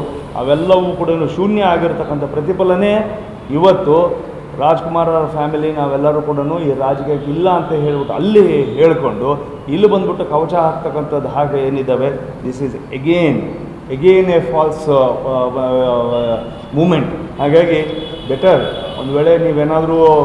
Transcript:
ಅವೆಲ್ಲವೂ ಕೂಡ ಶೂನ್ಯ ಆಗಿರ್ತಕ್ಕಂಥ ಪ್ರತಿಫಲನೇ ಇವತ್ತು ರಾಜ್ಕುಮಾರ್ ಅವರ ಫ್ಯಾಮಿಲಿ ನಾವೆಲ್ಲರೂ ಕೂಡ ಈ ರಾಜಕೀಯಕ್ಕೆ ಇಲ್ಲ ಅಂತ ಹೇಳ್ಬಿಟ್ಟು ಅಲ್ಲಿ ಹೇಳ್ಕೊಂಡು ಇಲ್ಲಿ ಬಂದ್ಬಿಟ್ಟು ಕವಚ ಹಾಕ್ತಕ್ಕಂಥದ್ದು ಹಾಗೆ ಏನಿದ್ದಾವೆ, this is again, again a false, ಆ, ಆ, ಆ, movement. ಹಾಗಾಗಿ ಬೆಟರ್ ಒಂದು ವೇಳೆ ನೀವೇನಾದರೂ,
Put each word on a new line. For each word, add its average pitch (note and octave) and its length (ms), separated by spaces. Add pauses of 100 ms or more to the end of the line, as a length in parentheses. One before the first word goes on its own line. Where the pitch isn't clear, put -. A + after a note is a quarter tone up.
(380)
ಅವೆಲ್ಲವೂ F3 580
ಕೂಡ E3+ 140 (260)
ಶೂನ್ಯ G#3 280
ಆಗಿರ್ತಕ್ಕಂಥ D#3+ 600
ಪ್ರತಿಫಲನೇ F#3 1000 (300)
ಇವತ್ತು E3 800 (280)
ರಾಜ್ಕುಮಾರ್ E3 500
ಅವರ D#3+ 160
ಫ್ಯಾಮಿಲಿ D3+ 460
ನಾವೆಲ್ಲರೂ D3 500
ಕೂಡ D3 160 (280)
ಈ C#3 140
ರಾಜಕೀಯಕ್ಕೆ C#3+ 520
ಇಲ್ಲ E3+ 180
ಅಂತ E3+ 220
ಹೇಳ್ಬಿಟ್ಟು D3 420
ಅಲ್ಲಿ E3+ 500
ಹೇಳ್ಕೊಂಡು C3 840 (220)
ಇಲ್ಲಿ F#3+ 180
ಬಂದ್ಬಿಟ್ಟು F#3 380
ಕವಚ D#3+ 280
ಹಾಕ್ತಕ್ಕಂಥದ್ದು D3+ 760
ಹಾಗೆ C#3 400
ಏನಿದ್ದಾವೆ, C3 400 (400)
this B2 100
is C3 440
again, D#3+ 340 (640)
again F#3 280
a F3 160 (100)
false, D#3 400
ಆ, C#3 100
ಆ, B2+ 600
ಆ, A#2+ 760 (420)
movement. D#3+ 640
ಹಾಗಾಗಿ D#3 720 (180)
ಬೆಟರ್ - 680
ಒಂದು C3+ 140
ವೇಳೆ D#3+ 240
ನೀವೇನಾದರೂ, D#3+ 680 (200)